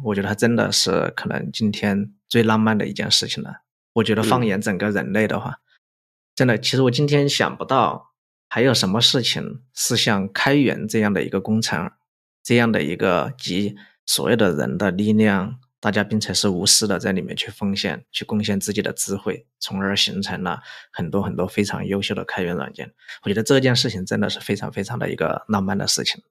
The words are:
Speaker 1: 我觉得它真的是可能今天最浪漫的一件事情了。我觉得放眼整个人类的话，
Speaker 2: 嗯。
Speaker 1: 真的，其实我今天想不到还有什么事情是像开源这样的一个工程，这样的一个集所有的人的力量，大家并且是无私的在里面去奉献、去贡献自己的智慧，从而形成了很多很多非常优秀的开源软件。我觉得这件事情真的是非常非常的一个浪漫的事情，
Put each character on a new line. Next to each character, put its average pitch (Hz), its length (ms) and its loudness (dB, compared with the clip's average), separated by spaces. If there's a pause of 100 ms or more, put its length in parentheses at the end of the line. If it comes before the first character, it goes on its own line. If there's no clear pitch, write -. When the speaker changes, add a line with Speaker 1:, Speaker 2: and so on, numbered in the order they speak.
Speaker 1:
我 107 100 0
觉 98 60 0
得 98 80 -2
它 107 60 0
真 117 200 2
的 107 160 2
是 90 460 0
可 - 100 -6
能 - 240 -4
今 107 220 0
天 101 400 -2 (160)
最 120 140 4
浪 110 180 4
漫 110 160 4
的 101 100 0
一 - 60 -6
件 - 180 -4
事 - 160 2
情 - 160 -6
了。 - 200 -14 (320)
我 113 100 4
觉 110 100 2
得 107 80 2
放 123 220 2
眼 101 160 0
整 107 160 -2
个 101 140 -2
人 90 200 -2
类 104 160 2
的 - 140 -2
话， 135 120 -8
Speaker 2:
嗯。 - 120 -16 (720)
Speaker 1:
真 131 80 4
的， 120 100 4
其 127 200 -2
实 131 60 4
我 131 60 6
今 131 160 2
天 143 240 2
想 87 280 0
不 - 80 -6
到 113 500 0 (340)
还 113 140 0
有 131 100 4
什 101 160 2
么 101 120 0
事 120 220 4
情 - 380 -4 (140)
是 - 220 -2
像 104 360 0
开 - 220 2
源 120 320 2
这 113 140 0
样 104 120 2
的 85 120 0
一 - 40 -6
个 95 120 0
工 110 200 0
程， - 300 -4 (540)
这 120 100 2
样 117 160 6
的 101 100 2
一 76 140 -2
个 92 420 0
集 101 380 -4 (320)
所 - 240 0
有 117 60 4
的 104 160 4
人 71 260 -2
的 98 140 0
力 104 200 2
量， 107 460 2 (220)
大 110 100 0
家 101 140 2
并 107 160 -2
且 - 120 -6
是 - 160 0
无 90 160 0
私 - 220 4
的 98 100 0
在 104 140 -2
里 95 100 0
面 - 140 -8
去 - 160 -6
奉 101 240 -4
献、 92 380 -4
去 - 120 -6
贡 107 200 -2
献 101 160 0
自 104 120 -4
己 98 80 -2
的 - 120 -2
智 - 240 -4
慧， - 320 -6 (100)
从 - 240 -6
而 98 140 0
形 - 260 0
成 92 220 -6
了 87 160 -4 (320)
很 82 180 -6
多 98 100 0
很 98 140 -2
多 87 100 -2
非 101 200 0
常 - 200 -6
优 98 160 -2
秀 101 140 -4
的 92 100 -6
开 - 180 -6
源 87 120 -2
软 67 180 -6
件。 64 220 -14 (300)
我 - 40 -4
觉 101 60 2
得 110 80 0
这 135 160 6
件 131 160 4
事 123 160 0
情 92 160 -6
真 110 140 -2
的 104 100 0
是 - 80 -6
非 - 160 -2
常 104 160 -6
非 101 140 -6
常 120 120 -8
的 90 140 -2
一 - 60 -6
个 - 320 -2
浪 104 120 2
漫 98 160 -2
的 98 120 -2
事 - 160 0
情， - 260 -4